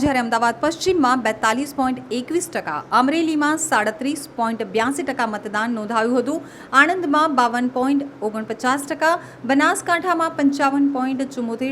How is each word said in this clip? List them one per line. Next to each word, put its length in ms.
જ્યારે 220
અમદાવાદ 400
પશ્ચિમમાં 640
બેતાલીસ 500
પોઇન્ટ 400
એકવીસ 380
ટકા, 260
અમરેલીમાં 680
સાડત્રીસ 560
પોઇન્ટ 240
બ્યાસી 380
ટકા 240
મતદાન 420
નોંધાયું 400
હતું, 240
આણંદમાં 580
બાવન 380
પોઇન્ટ 500
ઓગણપચાસ 640
ટકા, 220
બનાસકાંઠામાં 880
પંચાવન 560
પોઇન્ટ 260
ચુમ્મોતેર 340